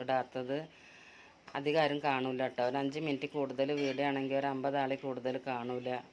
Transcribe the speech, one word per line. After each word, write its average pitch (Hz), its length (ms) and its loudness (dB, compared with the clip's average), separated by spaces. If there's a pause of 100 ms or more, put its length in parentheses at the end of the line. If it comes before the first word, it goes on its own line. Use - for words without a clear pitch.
ഇടാത്തത് 131 540 0 (1000)
അധികം 147 260 4
ആരും 143 220 2
കാണൂല 131 400 2
കേട്ടോ. 123 240 -2
ഒരു 139 120 0
അഞ്ച് 139 240 -2
മിനിറ്റ് 143 300 -2
കൂടുതൽ 135 320 0 (160)
വീഡിയോ 135 260 0
ആണെങ്കിൽ 135 300 0
ഒരു 139 140 2
അമ്പത് 139 280 0
ആളിൽ 135 220 0
കൂടുതൽ 127 300 -2 (140)
കാണൂല. 123 400 -4 (240)